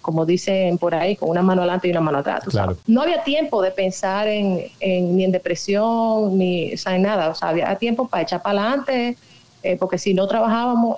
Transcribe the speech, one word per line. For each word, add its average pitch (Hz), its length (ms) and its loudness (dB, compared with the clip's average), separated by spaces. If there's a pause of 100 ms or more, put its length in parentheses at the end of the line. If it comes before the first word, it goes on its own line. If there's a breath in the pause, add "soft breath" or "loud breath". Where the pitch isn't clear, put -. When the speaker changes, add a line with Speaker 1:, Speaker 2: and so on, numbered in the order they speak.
Speaker 1:
como 160 240 -2
dicen 185 520 0
por 170 160 0
ahí, 180 220 0
con - 140 -4
una 175 120 0
mano 185 200 4
adelante 180 260 0
y 175 40 2
una 170 100 0
mano 151 160 0
atrás, - 260 -4
¿tú 202 80 -6
Speaker 2:
Claro. 95 220 0
Speaker 1:
sabes? - 120 -10
No 233 160 4
había 330 220 0
tiempo 285 380 0
de 190 100 2
pensar 190 560 -2
en, 202 380 -2 (160)
en, 180 340 0
ni 190 80 4
en 185 80 2
depresión, 214 1040 0
ni, 180 360 0
o - 40 -8
sea, 185 200 -2
en 190 60 2
nada, 196 260 0
o 156 60 -4
sea, 175 140 -2
había 170 280 0
tiempo 233 320 -2
para 170 140 -2
echar 175 180 -4
para 202 200 0
adelante, 247 560 -2 (460 loud breath)
eh, 180 140 0
porque 185 200 -2
si 196 160 0
no 190 140 2
trabajábamos, 233 720 2